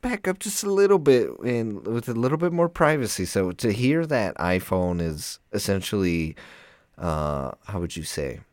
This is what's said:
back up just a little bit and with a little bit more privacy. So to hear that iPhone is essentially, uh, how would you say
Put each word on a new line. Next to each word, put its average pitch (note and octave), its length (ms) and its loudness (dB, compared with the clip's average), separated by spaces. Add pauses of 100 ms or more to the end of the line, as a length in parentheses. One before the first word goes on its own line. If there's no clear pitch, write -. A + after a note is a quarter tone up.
back B3 280 -4
up F#3 100 -2
just - 240 -6
a G3+ 80 -2
little G3 280 6
bit B2+ 300 6 (100)
and A2+ 460 -4
with A#2 220 -4
a B2 60 -4
little B2+ 240 0
bit E3+ 160 0
more E3+ 160 2
privacy. D3+ 560 0
So F#2 260 0
to G#2 220 0
hear C3+ 320 2
that B2 320 0
iPhone F2+ 640 0
is E2 380 -6 (120)
essentially, F#2 840 0 (600)
uh, D2 540 -2 (140)
how G2 160 -6
would E2+ 160 -6
you D#2+ 60 -8
say C#2+ 360 -6 (140)